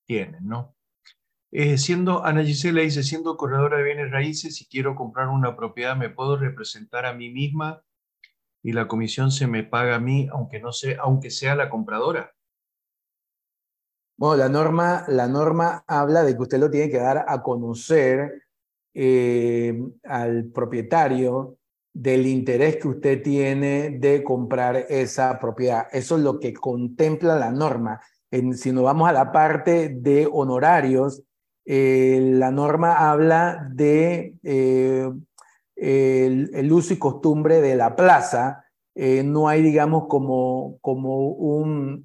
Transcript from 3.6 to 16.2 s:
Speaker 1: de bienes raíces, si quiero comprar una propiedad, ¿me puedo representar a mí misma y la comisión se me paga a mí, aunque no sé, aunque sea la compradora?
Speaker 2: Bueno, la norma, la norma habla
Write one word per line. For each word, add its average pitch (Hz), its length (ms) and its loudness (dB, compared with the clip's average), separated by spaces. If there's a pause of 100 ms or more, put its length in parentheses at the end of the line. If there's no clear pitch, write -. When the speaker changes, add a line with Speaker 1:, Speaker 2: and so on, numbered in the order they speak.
Speaker 1:
de 143 60 0
bienes 143 260 -4
raíces, 151 460 -6
si - 100 -18
quiero 135 300 -6
comprar 131 320 -6
una 131 300 -2
propiedad, 120 400 -6
¿me 120 120 -4
puedo 135 280 -4
representar 120 680 -8
a 123 80 -6
mí 120 160 -14
misma 151 540 -8 (800)
y 120 80 -6
la 113 160 -4
comisión 113 440 -2
se 135 160 -2
me 110 160 -4
paga 120 320 -2
a 117 40 -2
mí, 135 320 -2
aunque 117 300 -8
no 120 100 -10
sé, 131 240 -8
aunque 135 340 -2
sea 135 260 -4
la 135 140 -2
compradora? 117 640 -6 (1800)
Speaker 2:
Bueno, 151 200 2
la 135 120 2
norma, 160 580 0
la 127 200 0
norma 156 600 0
habla 151 360 2